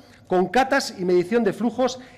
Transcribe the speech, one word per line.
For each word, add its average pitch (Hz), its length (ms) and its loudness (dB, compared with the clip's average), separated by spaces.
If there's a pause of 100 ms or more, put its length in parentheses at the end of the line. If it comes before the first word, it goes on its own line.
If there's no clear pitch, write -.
(260)
con 185 220 2
catas 262 500 0
y 185 60 -6
medición 180 400 2
de 190 80 0
flujos 240 480 -2 (180)